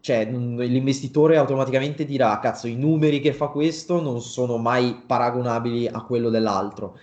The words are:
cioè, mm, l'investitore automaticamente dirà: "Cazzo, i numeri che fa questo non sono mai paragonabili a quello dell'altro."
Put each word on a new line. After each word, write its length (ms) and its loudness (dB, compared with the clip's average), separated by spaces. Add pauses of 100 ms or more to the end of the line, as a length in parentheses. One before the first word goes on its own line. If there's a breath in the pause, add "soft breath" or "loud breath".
cioè, 300 0
mm, 300 -4
l'investitore 760 2
automaticamente 680 0
dirà: 340 2
"Cazzo, 300 -4
i 80 -4
numeri 440 2
che 120 2
fa 160 -4
questo 520 -2
non 200 -4
sono 380 -4
mai 480 0
paragonabili 800 0
a 140 -8
quello 280 0
dell'altro." 720 -2